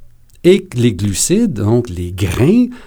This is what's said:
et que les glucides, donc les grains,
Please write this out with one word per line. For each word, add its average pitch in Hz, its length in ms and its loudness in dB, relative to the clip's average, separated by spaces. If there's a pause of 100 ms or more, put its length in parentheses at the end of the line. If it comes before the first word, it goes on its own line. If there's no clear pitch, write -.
(440)
et 190 220 4
que - 120 -8
les 117 160 2
glucides, 113 600 -2
donc 107 360 0
les 87 220 -8
grains, 113 560 2 (200)